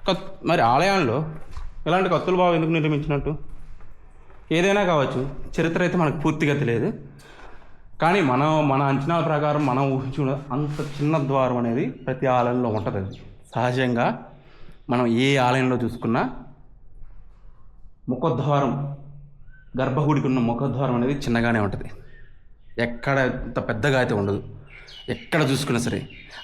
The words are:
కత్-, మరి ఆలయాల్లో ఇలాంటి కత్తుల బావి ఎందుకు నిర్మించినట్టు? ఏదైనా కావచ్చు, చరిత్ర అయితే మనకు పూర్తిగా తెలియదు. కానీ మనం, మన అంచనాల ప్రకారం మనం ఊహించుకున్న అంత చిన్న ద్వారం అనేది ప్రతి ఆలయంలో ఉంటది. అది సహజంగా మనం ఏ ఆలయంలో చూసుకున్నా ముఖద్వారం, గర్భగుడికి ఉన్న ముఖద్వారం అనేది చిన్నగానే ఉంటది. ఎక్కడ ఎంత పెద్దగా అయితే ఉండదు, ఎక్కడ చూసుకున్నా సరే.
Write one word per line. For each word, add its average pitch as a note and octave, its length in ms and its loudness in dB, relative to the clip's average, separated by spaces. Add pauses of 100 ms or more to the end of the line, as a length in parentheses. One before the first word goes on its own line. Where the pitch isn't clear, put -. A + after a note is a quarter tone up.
కత్-, - 380 -4
మరి E3 140 4
ఆలయాల్లో D3 640 4 (600)
ఇలాంటి F3+ 220 2
కత్తుల F3 260 2
బావి F3 200 4
ఎందుకు D#3+ 160 2
నిర్మించినట్టు? D3+ 640 0 (1120)
ఏదైనా G3 320 4
కావచ్చు, C#3 460 2 (320)
చరిత్ర E3+ 200 0
అయితే F3+ 160 2
మనకు D#3+ 200 2
పూర్తిగా D3 420 2
తెలియదు. A#2+ 340 0 (1080)
కానీ F#3 180 6
మనం, D3 480 4
మన C3+ 120 4
అంచనాల C#3+ 420 2
ప్రకారం D3 420 2
మనం C3+ 260 2
ఊహించుకున్న C3 480 -2 (120)
అంత D3 300 -2
చిన్న D3+ 360 0
ద్వారం C3+ 400 2
అనేది A#2+ 320 0
ప్రతి - 380 -4
ఆలయంలో B2 420 2
ఉంటది. G#2+ 280 -2
అది F#2+ 220 -6 (360)
సహజంగా B2 680 0 (640)
మనం B2 180 2
ఏ C3 300 4
ఆలయంలో B2+ 400 4
చూసుకున్నా A#2+ 520 -2 (1800)
ముఖద్వారం, C#3 880 0 (840)
గర్భగుడికి C#3+ 460 2
ఉన్న B2+ 120 2
ముఖద్వారం A#2+ 560 0
అనేది B2 180 2
చిన్నగానే A#2 460 0
ఉంటది. - 300 -2 (920)
ఎక్కడ A#2+ 380 -2
ఎంత B2+ 500 -2
పెద్దగా C3 300 2
అయితే B2 140 2
ఉండదు, G2+ 300 0 (680)
ఎక్కడ D#3 320 -2
చూసుకున్నా C3 400 2
సరే. G2 260 -2 (360)